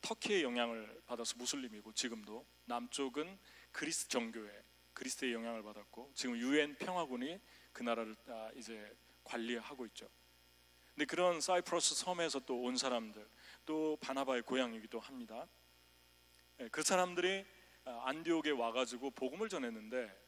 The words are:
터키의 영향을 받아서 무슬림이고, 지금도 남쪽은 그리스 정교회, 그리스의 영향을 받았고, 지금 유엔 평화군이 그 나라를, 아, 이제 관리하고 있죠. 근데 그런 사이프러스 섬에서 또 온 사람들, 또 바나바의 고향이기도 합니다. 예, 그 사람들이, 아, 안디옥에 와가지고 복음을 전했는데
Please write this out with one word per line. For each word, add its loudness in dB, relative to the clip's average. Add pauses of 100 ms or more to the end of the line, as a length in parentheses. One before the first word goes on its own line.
터키의 2
영향을 0
받아서 -2
무슬림이고, -4
지금도 -4 (200)
남쪽은 -2 (320)
그리스 -2
정교회, -4 (300)
그리스의 -2
영향을 -4
받았고, -14
지금 0
유엔 4
평화군이 -2 (320)
그 -8
나라를, 0 (120)
아, -6
이제 -12 (280)
관리하고 -2
있죠. -12 (840)
근데 2
그런 4
사이프러스 4
섬에서 2
또 0
온 2
사람들, 0 (380)
또 2
바나바의 2
고향이기도 0
합니다. -10 (1120)
예, -6
그 -2
사람들이, 4 (400)
아, -6
안디옥에 2
와가지고 2
복음을 -2
전했는데 -4 (100)